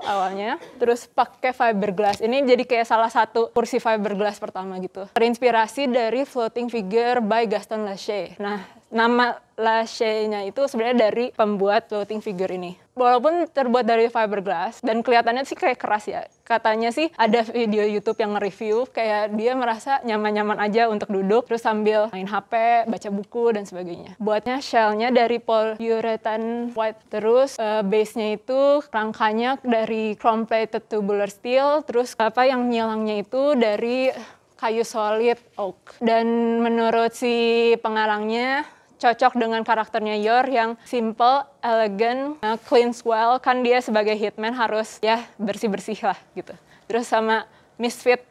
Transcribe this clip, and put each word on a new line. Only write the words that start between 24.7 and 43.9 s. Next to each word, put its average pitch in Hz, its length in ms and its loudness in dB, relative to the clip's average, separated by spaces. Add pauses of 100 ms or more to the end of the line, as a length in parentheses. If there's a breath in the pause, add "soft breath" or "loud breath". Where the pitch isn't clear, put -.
dari 240 320 2
polyurethane 226 1400 -2
white, 220 320 -4
terus, 233 480 2
eh, 214 240 -2
base-nya 214 560 0
itu 277 560 2
rangkanya 220 720 0
dari 220 560 0
chrome 226 240 2
plated 220 400 -2
tubular 202 480 -2
steel, 277 480 0
terus 247 400 -2
apa 220 240 2
yang 247 240 0
nyilangnya 220 560 -2
itu 269 320 0
dari 233 560 0 (480 loud breath)
kayu 226 240 -2
solid 226 560 -2 (160)
oak. - 400 -10
Dan 233 640 2
menurut 233 560 0
si 233 640 2
pengarangnya, 220 960 -2 (200 loud breath)
cocok 247 400 2
dengan 226 240 0
karakternya 214 560 -2
Yor 226 320 2
yang 233 320 0
simple, 247 640 2 (160)
elegan, 226 800 0
eh, 220 240 -2
cleans 240 400 2
well. 226 320 2
Kan 254 240 0
dia 247 160 4
sebagai 214 400 0